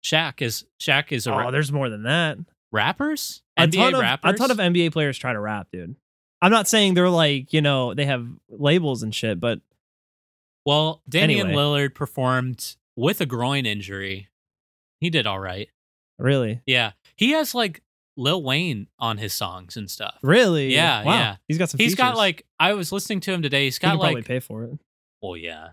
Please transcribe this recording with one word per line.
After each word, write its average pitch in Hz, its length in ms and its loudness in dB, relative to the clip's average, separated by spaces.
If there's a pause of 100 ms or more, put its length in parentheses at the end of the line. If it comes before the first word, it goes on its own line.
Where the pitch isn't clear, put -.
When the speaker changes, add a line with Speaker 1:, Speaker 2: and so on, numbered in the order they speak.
Speaker 1:
Shaq 156 380 -2
is, 117 240 -4 (160)
Shaq 143 300 0
is 127 160 -2
a 123 60 0
Speaker 2:
Oh, 135 40 0
Speaker 1:
ra- 123 140 -2
Speaker 2:
there's 143 200 0
more 139 180 -2
than 107 140 -8
that. 151 340 0 (340)
Speaker 1:
Rappers? 180 720 -2 (160)
Speaker 2:
A 151 40 4
Speaker 1:
N 165 100 6
B 185 80 0
A - 20 6
Speaker 2:
ton 262 140 4
of, 262 60 2
Speaker 1:
rappers? 143 300 2
Speaker 2:
a 208 60 2
ton 254 140 2
of 220 80 0
N 180 140 2
B 175 120 4
A 160 60 0
players 147 260 0
try 127 160 -4
to 107 60 -4
rap, 104 340 -4
dude. 87 220 -12 (460)
I'm 185 100 4
not 220 160 2
saying 202 260 2
they're, 180 160 4
like, 147 420 0
you 156 100 2
know, 131 320 0
they 139 120 -2
have 127 200 -4 (240)
labels 143 540 0
and 110 100 -6
shit, 104 260 -4
but 117 200 -2 (1040)
Speaker 1:
Well, 156 440 2
Damian 196 380 4
Speaker 2:
anyway. 147 140 2
Speaker 1:
Lillard 143 340 0
performed 127 800 -2 (200)
with 147 260 0
a 165 40 0
groin 127 400 -2
injury. 98 640 -6 (720)
He 170 80 -2
did 147 160 0
all 98 140 -2
right. 95 300 -8 (500)
Speaker 2:
Really? 123 460 0
Speaker 1:
Yeah. 123 260 2 (240)
He 240 160 2
has, 311 240 0
like, 208 260 -2 (360)
Lil 147 260 0
Wayne 131 440 -2 (120)
on 113 180 -2
his 104 160 -6
songs 90 440 -8
and 101 120 -10
stuff. - 320 -12
Speaker 2:
Really? 156 520 4
Speaker 1:
Yeah, 139 300 2
Speaker 2:
Wow. 156 100 4
Speaker 1:
yeah. 110 220 2 (120)
Speaker 2:
He's 156 100 -2
got 170 120 0
some 135 100 -8
Speaker 1:
He's 190 160 4
got, 254 140 2
Speaker 2:
features. 240 80 -2
Speaker 1:
like, 196 280 0 (140)
I 180 140 4
was 185 180 -4
listening 196 300 -4
to 196 120 -4
him 175 80 -2
today. 139 240 2
He's 131 120 -2
Speaker 2:
He - 40 -6
Speaker 1:
got, 185 100 4
Speaker 2:
can 165 80 2
probably 160 160 2
Speaker 1:
like, 117 100 -8
Speaker 2:
pay 127 140 -2
for 110 260 -10
it. 131 120 -14 (440)
Speaker 1:
Well, 90 160 -10
yeah. 82 360 -12